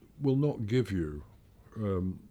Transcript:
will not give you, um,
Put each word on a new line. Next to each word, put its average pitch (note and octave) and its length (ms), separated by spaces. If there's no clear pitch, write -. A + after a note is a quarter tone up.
will C3+ 160
not C#3 280
give A2 260
you, D2+ 320
um, F#2+ 420